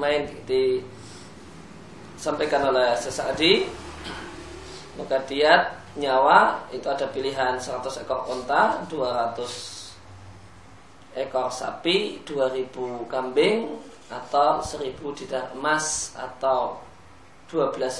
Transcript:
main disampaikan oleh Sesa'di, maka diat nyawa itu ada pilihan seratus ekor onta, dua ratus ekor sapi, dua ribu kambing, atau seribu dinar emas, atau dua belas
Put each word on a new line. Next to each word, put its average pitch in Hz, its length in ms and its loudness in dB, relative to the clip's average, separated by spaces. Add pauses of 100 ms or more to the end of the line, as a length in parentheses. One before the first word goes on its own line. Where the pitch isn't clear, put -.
main 147 240 2 (240)
disampaikan - 2250 -2
oleh 123 240 6
Sesa'di, 135 720 2 (1300)
maka 135 320 0
diat 151 480 6 (220)
nyawa 143 720 6
itu 123 160 -6
ada 139 240 0
pilihan 131 480 0
seratus 131 480 -6
ekor - 240 -2
onta, 135 560 2
dua 123 320 -2
ratus 117 640 -4 (1400)
ekor 131 320 -2
sapi, - 720 -2
dua 135 320 0
ribu 127 560 -4
kambing, 147 560 2 (400)
atau 147 560 2
seribu 143 480 -6
dinar 131 480 -6
emas, 151 560 0
atau 127 640 0 (720)
dua 147 240 2
belas 127 260 -2